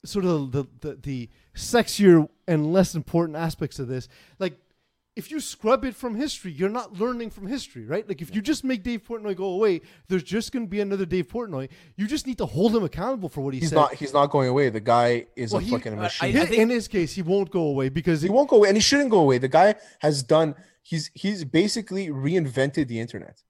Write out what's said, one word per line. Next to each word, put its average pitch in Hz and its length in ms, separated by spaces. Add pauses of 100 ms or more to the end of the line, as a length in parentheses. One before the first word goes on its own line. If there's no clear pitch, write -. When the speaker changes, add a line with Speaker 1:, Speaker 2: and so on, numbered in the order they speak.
Speaker 1:
sort 196 220
of 147 260
the, 139 120 (160)
the, 151 220
the 127 280 (240)
sexier 196 720 (180)
and 156 240
less 185 240
important 165 440
aspects 160 400
of 127 100
this, 127 200 (300)
like, 180 200 (580)
if - 140
you 302 100
scrub 226 460
it 247 100
from 240 180
history, 220 380
you're 165 160
not 214 320
learning 233 300
from 196 160
history, 185 400
right? 175 200
Like, 190 140
if 170 140
you 214 80
just 277 220
make 254 180
Dave 233 260
Portnoy 214 260
go 185 120
away, 190 340 (280)
there's 180 140
just 214 300
gonna 233 140
be 196 140
another 196 260
Dave 180 220
Portnoy. 180 420 (260)
You 202 100
just 277 200
need 254 100
to - 80
hold 180 320
him 208 80
accountable 190 460
for 151 100
what 135 140
he 131 60
Speaker 2:
He's 160 100
Speaker 1:
said. 156 60
Speaker 2:
not, 147 180
he's 135 180
not 143 140
going 139 240
away. 135 180
The 107 120
guy 120 440 (100)
is 117 180
Speaker 1:
Well, 113 100
Speaker 2:
a - 20
Speaker 1:
he, 117 60
Speaker 2:
fucking 120 280
Speaker 3:
I, 208 40
Speaker 2:
machine. 196 340
Speaker 3:
I - 20
Speaker 1:
Hi-, 320 80
Speaker 3:
think 220 140
Speaker 1:
in 220 80
his 240 180
case, 175 280
he 190 80
won't 185 280
go 175 120
away 135 260
because 156 320
Speaker 2:
He 175 80
Speaker 1:
it 196 40
Speaker 2:
won't 277 180
go 262 80
away, 208 100
and 294 80
he 214 60
shouldn't 277 280
go 208 100
away. 135 180
The 131 100
guy 185 280 (240)
has 147 220
done, 156 320 (280)
he's, 160 320
he's 190 320
basically 190 600
reinvented 139 800
the 113 120
internet. - 500